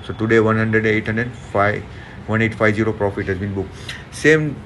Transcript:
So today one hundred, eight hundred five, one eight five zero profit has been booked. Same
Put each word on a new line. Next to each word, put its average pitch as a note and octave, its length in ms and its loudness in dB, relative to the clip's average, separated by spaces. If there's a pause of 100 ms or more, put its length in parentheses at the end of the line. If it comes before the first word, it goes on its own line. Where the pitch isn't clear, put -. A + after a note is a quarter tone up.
So - 80 -10
today A2 280 4
one A2 160 4
hundred, A2 300 2
eight G#2+ 200 0
hundred A2+ 260 -2
five, G#2 500 -2 (440)
one A2 160 0
eight A2 120 0
five G#2+ 220 2
zero A2 160 0
profit G2+ 340 -2
has F#2+ 120 -2
been G2+ 160 -4
booked. F#2+ 160 -4 (420)
Same D3+ 420 4 (120)